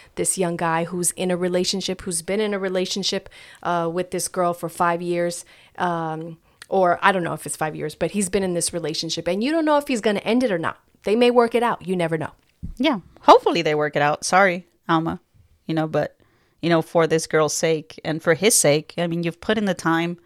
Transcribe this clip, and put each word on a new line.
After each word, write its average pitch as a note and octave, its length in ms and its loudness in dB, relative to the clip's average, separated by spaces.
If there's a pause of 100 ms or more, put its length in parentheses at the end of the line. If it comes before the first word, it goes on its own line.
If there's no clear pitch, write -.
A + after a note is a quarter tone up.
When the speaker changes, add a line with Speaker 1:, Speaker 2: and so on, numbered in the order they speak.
(160)
Speaker 1:
this E3+ 220 -4
young F3 180 0
guy E3+ 300 -2
who's F3 260 -4
in F#3 180 -4
a F3+ 80 0
relationship, F#3 640 -2
who's F3 200 -6
been F#3+ 180 -4
in G#3+ 140 -2
a G3 60 -4
relationship, F#3+ 680 -4 (340)
uh, E3+ 300 -2
with F3+ 200 -4
this F3 180 -4
girl F3 240 0
for E3+ 160 -8
five E3+ 320 0
years, F3 420 -2 (340)
um, E3 600 -6 (320)
or F#3 320 4
I G3 100 4
don't F#3+ 120 0
know D#3+ 100 -4
if D#3 120 -10
it's D3 120 -8
five D#3 180 -4
years, D3+ 200 -8
but F#3 160 -2
he's G3+ 180 -2
been G3 140 0
in F#3 100 -2
this E3+ 200 -2
relationship, E3 540 -6
and F#3+ 160 -2
you C4+ 80 0
don't D#4+ 140 0
know D4+ 120 4
if C#4+ 100 -2
he's A#3+ 140 0
gonna G3+ 180 0
end A#3+ 240 0
it A#3+ 80 0
or F3 80 -2
not. D#3 200 -4 (240)
They G3+ 120 2
may A#3+ 160 6
work A#3+ 240 4
it A#3 80 2
out. G#3+ 240 -2
You F#3 80 -2
never E3 220 0
know. D#3 140 -6 (460)
Speaker 2:
Yeah. C4 220 0 (220)
Hopefully D#4+ 420 6
they D#3 120 2
work D3+ 200 0
it D3+ 60 4
out. D3 240 2
Sorry, F#3 420 2 (200)
Alma. E3 320 0 (460)
You D#3+ 80 -4
know, D#3+ 140 0
but, D3+ 280 -2 (460)
you E3 80 -2
know, E3 140 4
for E3 240 2
this D#3+ 180 2
girl's D#3 300 2
sake D#3+ 480 -2
and D#3+ 180 -4
for E3+ 120 4
his G3 200 2
sake, D3+ 440 2
I F3 100 -2
mean, E3+ 160 -2
you've E3+ 180 -4
put A3 160 0
in G#3+ 80 -2
the F#3+ 80 0
time, E3+ 520 -2